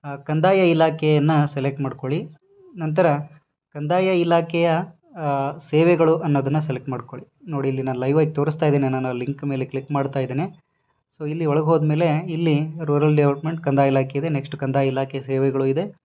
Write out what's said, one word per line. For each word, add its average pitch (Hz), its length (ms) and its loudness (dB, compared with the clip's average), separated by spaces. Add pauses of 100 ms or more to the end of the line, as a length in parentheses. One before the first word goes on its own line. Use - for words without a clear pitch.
ಆ, 143 120 -10
ಕಂದಾಯ 170 560 2
ಇಲಾಖೆಯನ್ನ 156 600 4 (220)
ಸೆಲೆಕ್ಟ್ 139 280 -4
ಮಾಡ್ಕೊಳ್ಳಿ. 135 480 -4 (480)
ನಂತರ 160 400 2 (560)
ಕಂದಾಯ 175 460 0
ಇಲಾಖೆಯ, 170 520 2 (460)
ಆ, 143 400 -4
ಸೇವೆಗಳು 160 600 4
ಅನ್ನೋದನ್ನ 143 420 0
ಸೆಲೆಕ್ಟ್ 147 300 -6
ಮಾಡ್ಕೊಳ್ಳಿ. 131 640 -12
ನೋಡಿ, 135 160 -4
ಇಲ್ಲಿ 135 140 -4
ನಾನು 127 180 -4
ಲೈವ್ 139 200 2
ಆಗಿ 156 120 0
ತೋರಿಸ್ತಾ 151 340 -2
ಇದ್ದೇನೆ, 139 240 2
ನಾನು 131 200 -2
ಆ - 20 -4
ಲಿಂಕ್ 123 320 -6
ಮೇಲೆ 135 220 -4
ಕ್ಲಿಕ್ 135 260 -8
ಮಾಡ್ತಾ 139 280 -2
ಇದ್ದೇನೆ. 135 440 -6 (560)
So, 151 100 -6
ಇಲ್ಲಿ 160 160 -4
ಒಳಗೆ 151 200 2
ಹೋದ್ಮೇಲೆ 156 400 2 (200)
ಇಲ್ಲಿ 160 600 -2
ರೂರಲ್ 151 300 2
ಡೆವಲಪ್ಮೆಂಟ್ 147 480 0
ಕಂದಾಯ 139 240 4
ಇಲಾಖೆ 135 320 0
ಇದೆ, 160 100 -4
ನೆಕ್ಸ್ಟ್ 147 260 -4
ಕಂದಾಯ 135 320 0
ಇಲಾಖೆ 135 340 -4
ಸೇವೆಗಳು 135 440 0
ಇದೆ. 160 280 -2 (100)